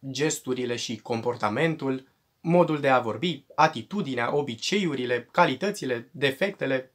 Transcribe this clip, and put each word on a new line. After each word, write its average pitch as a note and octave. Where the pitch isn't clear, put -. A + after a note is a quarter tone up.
gesturile B2+
și A#2
comportamentul, B2+
modul E3
de C3+
a B2+
vorbi, A#2
atitudinea, C#3
obiceiurile, B2+
calitățile, D3
defectele C#3